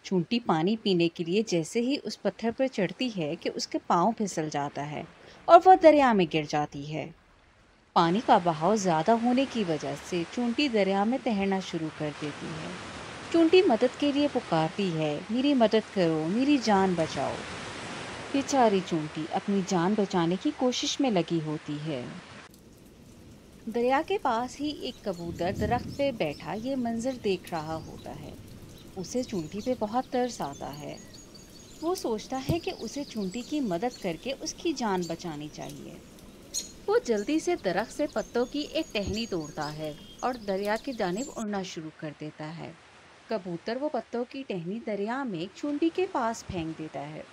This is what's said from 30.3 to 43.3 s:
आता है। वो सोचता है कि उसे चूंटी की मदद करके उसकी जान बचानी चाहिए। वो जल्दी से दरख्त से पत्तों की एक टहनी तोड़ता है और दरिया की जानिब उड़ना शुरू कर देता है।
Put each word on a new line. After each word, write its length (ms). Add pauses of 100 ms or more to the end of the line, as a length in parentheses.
आता 240
है। 320 (840)
वो 120
सोचता 420
है 220
कि 120
उसे 340
चूंटी 380
की 180
मदद 320
करके 400
उसकी 400
जान 340
बचानी 420
चाहिए। 480 (920)
वो 100
जल्दी 420
से 160
दरख्त 340
से 160
पत्तों 400
की 160
एक 320
टहनी 320
तोड़ता 380
है 340 (260)
और 120
दरिया 400
की 160
जानिब 360
उड़ना 340
शुरू 280 (100)
कर 200
देता 240
है। 300 (560)